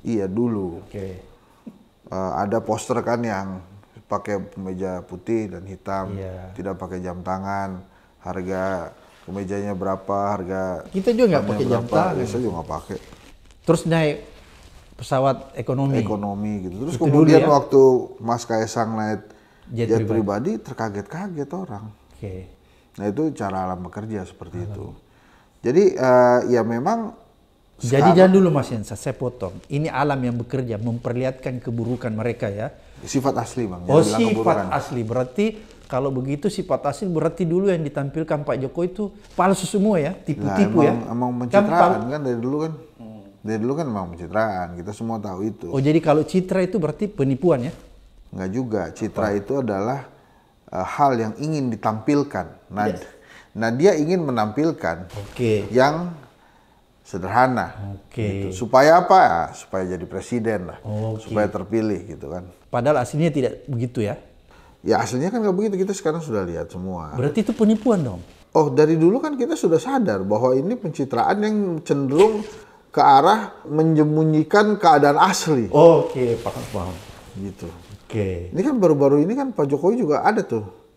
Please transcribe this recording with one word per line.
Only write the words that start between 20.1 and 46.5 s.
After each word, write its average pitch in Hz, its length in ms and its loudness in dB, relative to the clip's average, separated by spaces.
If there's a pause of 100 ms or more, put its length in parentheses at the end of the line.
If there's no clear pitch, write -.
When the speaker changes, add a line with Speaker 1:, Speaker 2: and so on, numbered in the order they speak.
Speaker 1:
pribadi, 110 500 -2
terkaget-kaget 139 920 -8
orang. 135 320 -10 (260)
Speaker 2:
Oke. 95 240 -12 (640)
Speaker 1:
Nah, 101 100 -6
itu 104 160 -4 (100)
cara 98 320 -6
alam 90 160 -6
bekerja 104 460 -10
seperti 87 320 -16
Speaker 2:
Alam. 110 100 -10
Speaker 1:
itu. 101 180 -12 (760)
Jadi, 143 220 4 (100)
eh, 123 480 6 (100)
ya 120 120 4
memang 135 520 -2 (640)
Speaker 2:
Jadi - 160 -8
Speaker 1:
sekarang 139 200 6
Speaker 2:
jangan 185 200 10
dulu 190 160 8
Mas 139 180 0
Yensa, 110 260 -8
saya 131 200 -6
potong. 98 400 -6 (120)
Ini 147 200 -4
alam 139 320 -2
yang 123 180 -2
bekerja, 120 400 -4
memperlihatkan 123 840 -4
keburukan 120 500 -4
mereka 113 380 -4
ya. 104 260 -6 (260)
Speaker 1:
Sifat 135 380 -2
asli, 120 260 -4
Bang. 90 200 -8
Speaker 2:
Oh, 143 180 6
Speaker 1:
Jangan - 20 6 (140)
bilang - 80 2
Speaker 2:
sifat 107 100 2 (220)
Speaker 1:
keburukan. 95 160 -2
Speaker 2:
asli. 139 280 -4
Berarti 127 440 -2 (400)
kalau 139 240 -2
begitu 135 360 -4
sifat 156 400 -2
asli 143 200 -4
berarti 165 380 0
dulu 175 220 2
yang 180 140 2
ditampilkan 147 600 -4
Pak 135 160 -2
Jokowi 131 320 -4
itu 208 140 -6 (280)
palsu 190 320 2
semua 202 320 2
ya, 151 180 0
tipu-tipu 190 640 0
Speaker 1:
Nah, 151 60 8
Speaker 2:
ya. 123 80 6
Speaker 1:
emang, 117 160 -4
emang 123 220 -2
Speaker 2:
Kan 123 100 -4 (220)
Speaker 1:
pencitraan 170 180 2 (140)
Speaker 2:
pal- 113 160 -4
Speaker 1:
kan 151 100 -4
dari 127 180 -2
dulu 131 220 -2
kan. 160 120 -4 (680)
Dari 110 180 -4
dulu 120 160 -2
kan 160 120 -4
emang 101 240 -4
pencitraan, 90 640 -2
kita 87 180 -10
semua 113 260 -6
tahu 101 260 -8
itu. 110 240 -6
Speaker 2:
Oh, 143 100 -2
jadi 147 200 2
kalau 156 240 4
citra 185 380 0